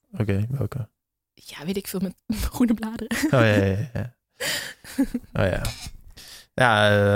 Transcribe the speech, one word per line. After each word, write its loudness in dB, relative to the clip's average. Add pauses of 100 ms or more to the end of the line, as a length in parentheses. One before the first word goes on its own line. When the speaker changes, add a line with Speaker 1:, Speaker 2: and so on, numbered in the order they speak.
(180)
Speaker 1:
Oké, 0
welke? -6 (460)
Speaker 2:
Ja, -18
weet -6
ik -6
veel, -6
met -4 (240)
<laughs> -2
groene 2
bladeren. -6
Speaker 1:
Oh, 0
ja, 6
ja, 4
ja, -2
ja. -8 (1160)
Speaker 2:
<laughs> 0
Speaker 1:
Oh, 4
ja. -2 (920)
Ja, 4 (260)